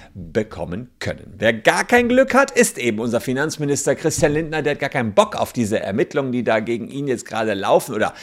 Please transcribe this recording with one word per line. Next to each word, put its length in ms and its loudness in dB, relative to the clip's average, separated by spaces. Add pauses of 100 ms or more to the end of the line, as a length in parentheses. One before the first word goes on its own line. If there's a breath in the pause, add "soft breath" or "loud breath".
(140 loud breath)
bekommen 840 -6
können. 380 -8
Wer 160 2
gar 320 2
kein 240 4
Glück 260 4
hat, 160 4
ist 280 2
eben 200 0
unser 220 0
Finanzminister 760 -2
Christian 380 0
Lindner. 300 -2
Der 120 2
hat 60 -10
gar 100 -2
keinen 240 -2
Bock 220 4
auf 160 -2
diese 280 0
Ermittlungen, 520 -2
die 120 -2
da 160 2
gegen 280 -4
ihn 180 -8
jetzt 200 -4
gerade 280 -2
laufen. 400 0
Oder 280 0